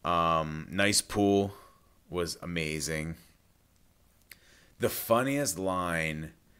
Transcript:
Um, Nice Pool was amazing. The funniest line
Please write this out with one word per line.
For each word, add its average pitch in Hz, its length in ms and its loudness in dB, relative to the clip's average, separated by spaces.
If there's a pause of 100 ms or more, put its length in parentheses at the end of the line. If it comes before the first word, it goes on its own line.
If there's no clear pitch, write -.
Um, 82 640 2
Nice 101 300 2
Pool 101 540 2 (560)
was 85 320 -4
amazing. 80 720 -4 (1600)
The - 120 0
funniest 131 680 0
line 82 760 -2 (260)